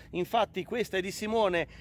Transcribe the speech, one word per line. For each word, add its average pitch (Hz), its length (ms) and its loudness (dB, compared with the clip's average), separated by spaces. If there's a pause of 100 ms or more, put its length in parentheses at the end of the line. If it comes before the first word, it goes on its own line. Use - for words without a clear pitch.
(100)
infatti 185 540 0
questa 208 340 -2
è - 20 0
di 190 100 -2
Simone, 202 560 2 (140)